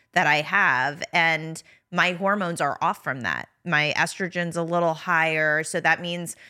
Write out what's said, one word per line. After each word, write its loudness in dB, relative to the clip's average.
that 4
I 4
have. 2
And 0
my 2
hormones -2
are 0
off -2
from -6
that. -4
My 2
estrogen's -2
a 0
little 2
higher. 2
So -6
that 2
means, -6